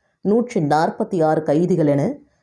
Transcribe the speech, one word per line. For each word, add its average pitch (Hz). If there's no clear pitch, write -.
நூற்று 220
நாற்பத்தி 165
ஆறு 156
கைதிகள் 156
என 139